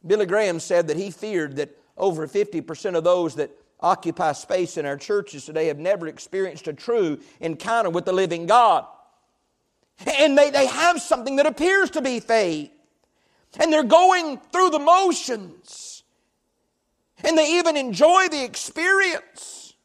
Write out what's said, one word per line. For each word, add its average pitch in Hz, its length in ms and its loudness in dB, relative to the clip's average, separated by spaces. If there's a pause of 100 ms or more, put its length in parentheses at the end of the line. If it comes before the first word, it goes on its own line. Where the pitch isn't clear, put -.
Billy 202 200 0
Graham 185 340 0
said 175 260 0
that 151 100 -2
he 196 140 -6
feared 165 460 -6
that 143 200 -8 (200)
over 160 320 -2
fifty 202 320 -4
percent 175 340 -8
of 160 80 0
those 175 320 2
that 143 160 -6 (300)
occupy 170 500 -2
space 180 460 -6
in 147 100 -6
our 143 100 -6
churches 185 480 -6
today 160 220 -6
have 143 140 -4
never 175 260 -4
experienced 170 640 -8
a 151 40 -10
true 180 460 -2 (220)
encounter 185 500 -2
with 170 140 -4
the 185 80 -4
living 170 340 -2
God. 208 400 4 (1300)
And 277 180 4
they, 294 140 6
they 277 160 2
have 330 340 0
something 269 360 -2
that 285 100 4
appears 370 440 0
to 302 120 -4
be 247 160 -4
faith. 180 540 -2 (880)
And 320 120 2
they're 302 120 2
going 330 560 4 (100)
through 370 200 2
the 302 100 0
motions. 285 1200 -2 (1200)
And 320 160 2
they 311 200 2
even 330 180 2
enjoy 294 500 4
the 302 160 -4
experience. - 1300 -4 (120)